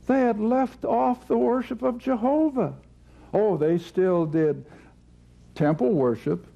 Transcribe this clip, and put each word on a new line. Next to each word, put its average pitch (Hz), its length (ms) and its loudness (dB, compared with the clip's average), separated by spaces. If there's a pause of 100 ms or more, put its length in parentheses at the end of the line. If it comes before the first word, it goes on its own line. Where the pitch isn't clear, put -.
They 269 140 2
had 233 180 2
left 247 460 -2
off 247 440 0
the 233 100 0
worship 247 420 -2
of 247 160 -2
Jehovah. 254 760 0 (580)
Oh, 196 240 2
they 160 220 2
still 175 480 0
did 151 400 -2 (880)
temple 160 380 0
worship. 143 640 -2